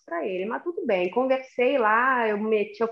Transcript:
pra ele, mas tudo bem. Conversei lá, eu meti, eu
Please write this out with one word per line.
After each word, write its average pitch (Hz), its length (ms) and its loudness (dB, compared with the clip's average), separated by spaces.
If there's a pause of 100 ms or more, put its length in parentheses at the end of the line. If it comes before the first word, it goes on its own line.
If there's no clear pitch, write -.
pra 330 180 -6
ele, 185 220 -2
mas 247 160 -6
tudo 349 240 -6
bem. 185 240 0
Conversei 262 720 0
lá, 233 480 2
eu 214 100 0
meti, 214 420 -2
eu 226 120 0